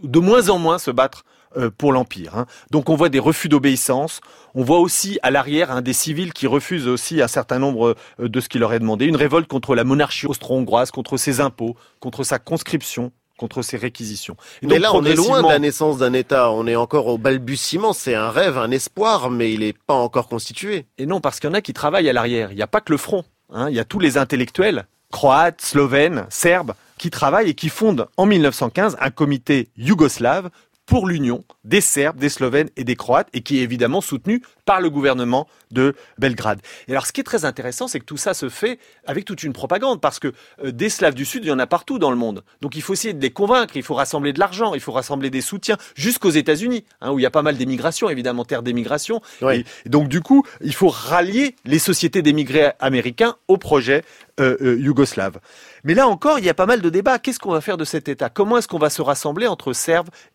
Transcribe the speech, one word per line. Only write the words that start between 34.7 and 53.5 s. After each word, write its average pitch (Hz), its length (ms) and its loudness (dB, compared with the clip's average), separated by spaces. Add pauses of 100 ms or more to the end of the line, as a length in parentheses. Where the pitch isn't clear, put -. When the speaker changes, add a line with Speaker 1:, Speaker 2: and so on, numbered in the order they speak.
Speaker 1:
le 175 80 0
gouvernement 135 580 0 (240)
de 131 240 2 (220)
Belgrade. 110 460 -2 (260)
Et 127 40 -8
alors, 135 140 -2
ce - 60 -8
qui - 80 -8
est - 40 -4
très 214 200 -4
intéressant, 127 440 -6
c'est 147 120 -6
que - 60 -20
tout 147 100 -14
ça 185 160 -4
se 139 160 -6
fait 240 300 -6 (260)
avec 139 220 -8
toute 180 160 -12
une 143 100 -6
propagande, 208 480 -2
parce 143 180 0
que, 135 140 -6 (320)
euh, 135 80 -6
des 151 160 -2
Slaves 175 260 2
du 139 120 -8
Sud, 233 180 -8
il 156 40 -4
y 147 40 2
en 131 60 0
a 123 80 0
partout 247 320 -2
dans 151 120 2
le 123 60 0
monde. 110 260 -4 (200)
Donc, 139 120 -8
il 151 60 -12
faut 190 140 -6
essayer 214 180 -4
de 147 80 -10
les 135 100 0
convaincre, 208 460 0
il 131 60 -6
faut 147 120 -6
rassembler 143 380 -2
de 143 80 -2
l'argent, 196 320 -2
il 139 80 -4
faut 139 120 -12
rassembler 135 360 -4
des 127 140 -4
soutiens, 202 340 -4 (180)
jusqu'aux 196 360 -2
États-Unis, 160 560 0 (160)
hein, 123 80 -6
où 143 80 -2
il 127 40 -2
y - 40 4
a 123 40 2
pas 151 120 2
mal 147 160 0
d'émigration, 131 500 -2
évidemment, 123 380 -4
terre 123 160 -6
d'émigration. 127 580 -4 (220)
Speaker 2:
Oui. 131 140 2
Speaker 1:
Et, 120 80 -2 (200)
et 110 60 -14
donc, 147 180 4
du 160 140 -2
coup, 277 200 6 (200)
il 147 120 -4
faut 190 140 6
rallier 185 640 0 (120)
les 143 120 4
sociétés 170 440 0
d'émigrés 147 580 4
américains 135 560 0 (100)
au 190 120 4